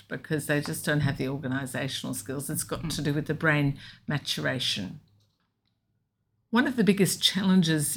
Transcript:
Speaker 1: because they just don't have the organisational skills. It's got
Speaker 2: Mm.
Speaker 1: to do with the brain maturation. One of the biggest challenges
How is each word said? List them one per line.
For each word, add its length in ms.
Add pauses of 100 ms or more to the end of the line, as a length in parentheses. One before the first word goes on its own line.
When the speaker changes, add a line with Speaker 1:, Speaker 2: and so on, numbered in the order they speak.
Speaker 1:
because 360
they 140
just 240
don't 160
have 180
the 100
organisational 840
skills. 360
It's 160
got 180
Speaker 2:
Mm. 120
Speaker 1:
to 60
do 120
with 140
the 60
brain 460 (260)
maturation. 920 (1500)
One 180
of 80
the 80
biggest 400
challenges 720